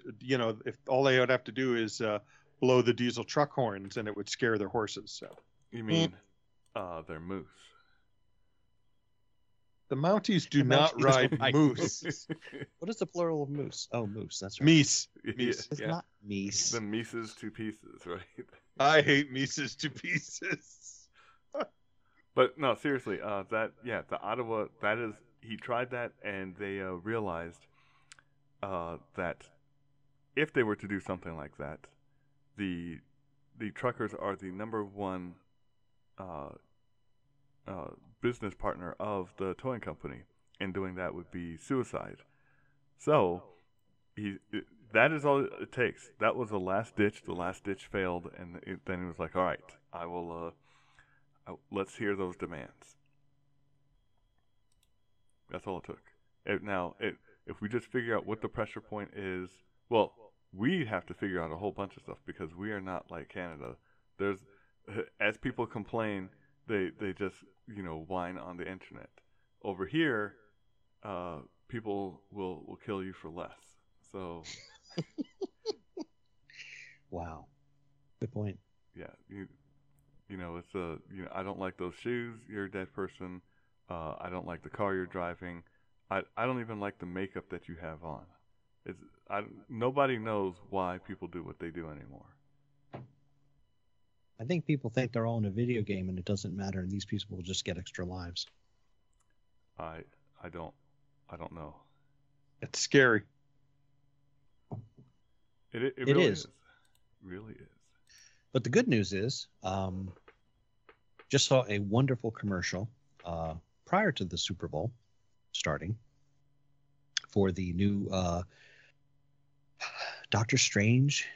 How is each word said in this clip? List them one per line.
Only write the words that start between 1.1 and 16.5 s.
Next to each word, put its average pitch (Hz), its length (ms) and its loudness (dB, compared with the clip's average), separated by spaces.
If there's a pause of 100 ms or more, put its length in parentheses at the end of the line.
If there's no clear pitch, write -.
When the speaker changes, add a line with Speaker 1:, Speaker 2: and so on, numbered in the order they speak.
Speaker 1:
would 123 100 6
have 127 140 4
to 123 80 -8
do 123 240 2
is, 113 260 0
uh, 107 180 2 (400)
blow 127 220 10
the 120 120 6
diesel 117 300 0
truck 147 280 2
horns, 98 460 -4
and 107 100 -4
it 101 100 -4
would 104 100 -6
scare 113 300 4
their 101 100 0
horses. 107 440 -4
So - 160 -10 (440)
Speaker 2:
You 117 120 -6
mean, 165 280 4
Speaker 3:
Mm. - 60 -18 (580)
Speaker 2:
uh, 87 280 -4
their 78 160 -8
moose? 92 260 -6 (2500)
Speaker 1:
The 131 60 0
Mounties 185 540 4
do 143 140 8
Speaker 3:
The 127 60 4
Speaker 1:
not 143 240 8
Speaker 3:
Mounties - 100 2
Speaker 1:
ride 127 260 8
Speaker 3:
don't 151 100 0
ride 131 140 4
Speaker 1:
moose. 151 500 4
Speaker 3:
moose. 165 240 -6 (520)
What 175 100 -4
is 226 80 -6
the 190 80 -2
plural 165 380 0
of 135 60 -4
moose? 143 420 -4
Oh, 117 160 0
moose. 107 320 -8
That's 98 200 -6
right. 139 80 8
Speaker 1:
Meese. 156 480 8
Speaker 2:
<laughs> - 80 -20
Yeah, 110 100 -2
Speaker 1:
Meese. 120 380 0
Speaker 3:
It's 147 80 -4
Speaker 2:
yeah. 110 80 -2
Speaker 3:
not 170 180 -2 (220)
meese. 101 440 0